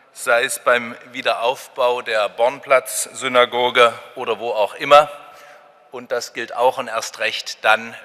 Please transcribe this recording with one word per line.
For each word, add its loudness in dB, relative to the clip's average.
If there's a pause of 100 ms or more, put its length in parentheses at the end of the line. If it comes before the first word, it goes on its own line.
(140)
sei 0
es -4
beim 0 (100)
Wiederaufbau -2
der -2
Bornplatz-Synagoge 0 (160)
oder -6
wo -6
auch 0
immer. 6 (800)
Und -16
das -6
gilt -10
auch 2
und -8
erst -8
recht -6
dann, 2